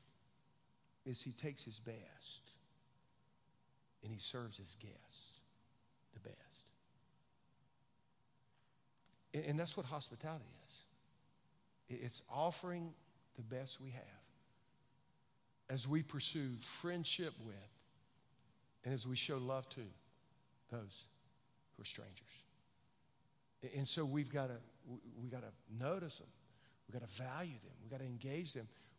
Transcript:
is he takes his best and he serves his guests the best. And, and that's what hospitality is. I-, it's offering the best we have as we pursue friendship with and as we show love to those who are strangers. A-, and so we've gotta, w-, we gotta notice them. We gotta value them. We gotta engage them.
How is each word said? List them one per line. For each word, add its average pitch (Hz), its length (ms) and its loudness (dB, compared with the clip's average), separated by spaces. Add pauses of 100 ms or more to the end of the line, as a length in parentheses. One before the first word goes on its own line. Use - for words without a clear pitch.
(1040)
is 127 180 0
he 131 100 -2
takes 143 320 -2
his 110 160 -6
best - 720 -10 (1500)
and 107 100 -4
he 107 60 -2
serves 117 380 0
his 98 240 -8
guests - 600 -14 (760)
the 110 60 -10
best. - 160 -10 (3000)
And, 151 100 4
and 147 140 6
that's 170 180 2
what 156 100 0
hospitality 143 580 -2 (240)
is. - 1300 -14
I-, 120 60 -2
it's - 180 -4 (100)
offering 170 600 4 (440)
the 127 60 -4
best 127 380 -4
we 135 100 -6
have 120 120 -6 (1700)
as 131 180 4
we 156 140 8
pursue 147 480 2 (300)
friendship 175 520 4 (120)
with 110 100 -4 (1300)
and 127 100 4
as 120 120 2
we 127 100 4
show 139 220 6
love 131 320 2
to - 100 -4 (920)
those 107 340 -4 (720)
who - 60 -10
are - 40 -4
strangers. - 560 -8 (1200)
A-, 131 120 -2
and 139 120 4
so 165 160 4
we've 139 280 6
gotta, 131 260 4 (280)
w-, 120 140 -6 (200)
we 123 80 -2
gotta 113 240 -4 (280)
notice 165 380 2
them. - 100 -12 (600)
We 107 100 -4
gotta 117 140 -4
value 131 400 0
them. 107 200 -10 (100)
We 113 80 -10
gotta 135 140 -2
engage 135 500 0
them. 113 120 0 (320)